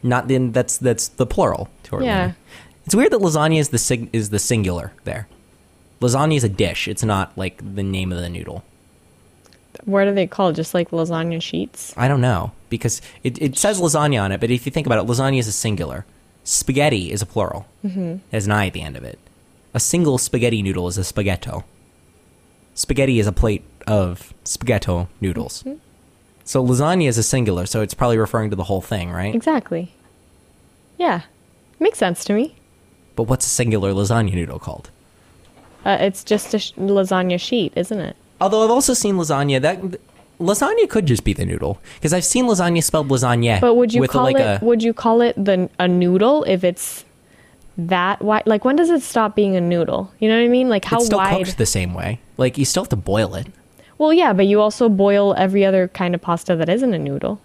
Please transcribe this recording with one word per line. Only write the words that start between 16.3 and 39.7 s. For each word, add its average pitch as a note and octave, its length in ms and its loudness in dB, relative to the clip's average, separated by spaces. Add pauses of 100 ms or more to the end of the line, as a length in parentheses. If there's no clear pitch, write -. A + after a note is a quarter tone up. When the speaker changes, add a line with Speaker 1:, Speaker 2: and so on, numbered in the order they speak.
Speaker 1:
Spaghetti C3 680 0
is G2+ 100 -4
a G#2+ 40 -6
plural. G2 400 -4 (180)
Speaker 2:
Mm-hmm. F#3 320 -6 (160)
Speaker 1:
Has G#2 140 -2
an G#2 60 0
I G#2 160 2
at F2 40 -8
the F2 100 -10
end C#2+ 140 -12
of A#1+ 80 -14
it. - 140 -14 (560)
A B2+ 60 0
single D#3+ 380 2
spaghetti A#2 440 0
noodle F#2 260 -2
is F2+ 80 -6
a F#2+ 80 -2
spaghetto. F2+ 580 -4 (1120)
Spaghetti C3+ 460 0
is G2+ 60 2
a G#2 60 -2
plate G#2+ 300 0 (240)
of F#2+ 460 -2 (120)
spaghetto F#2 640 -2 (120)
noodles. - 420 -6
Speaker 2:
Mm-hmm. C4+ 160 -12 (680)
Speaker 1:
So C3 220 0
lasagna D3+ 400 2
is A2+ 120 2
a A2+ 40 2
singular, G#2 440 0
so A2 160 -2
it's G#2 120 -4
probably A#2+ 220 2
referring A2 340 0
to G#2 60 -4
the F2+ 80 -4
whole F#2+ 160 -2
thing, F2+ 300 -6
right? F#2 240 -6
Speaker 2:
Exactly. A3+ 580 -2 (1040)
Yeah. A3 260 -2 (560)
Makes G4+ 200 0
sense F3+ 260 0
to - 80 -2
me. A3+ 240 -2 (580)
Speaker 1:
But A#2 100 -2
what's B2+ 200 0
a - 60 -4
singular G#2+ 420 0
lasagna G2+ 400 2
noodle E2 260 -4
called? - 320 -12 (920)
Speaker 2:
Uh, G3 160 2
it's F#3+ 240 -2
just - 300 -2
a G#3+ 40 0
sh-, - 140 -8
lasagna F#3 640 0
sheet, G#3 380 -2
isn't F#3 240 -4
it? - 160 -10 (240)
Speaker 1:
Although G#3+ 240 2
I've A3 60 2
also B3+ 240 2
seen G3+ 220 0
lasagna, C#3+ 440 0
that, F3+ 200 0 (600)